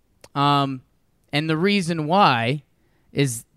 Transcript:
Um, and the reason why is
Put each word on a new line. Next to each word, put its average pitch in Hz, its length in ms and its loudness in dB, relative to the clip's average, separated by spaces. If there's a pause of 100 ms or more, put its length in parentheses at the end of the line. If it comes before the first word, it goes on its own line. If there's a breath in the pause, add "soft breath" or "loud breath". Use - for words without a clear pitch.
(360)
Um, 139 460 0 (520)
and 151 160 -2
the 156 80 0
reason 170 500 0
why 147 560 2 (480)
is 127 340 -4 (120)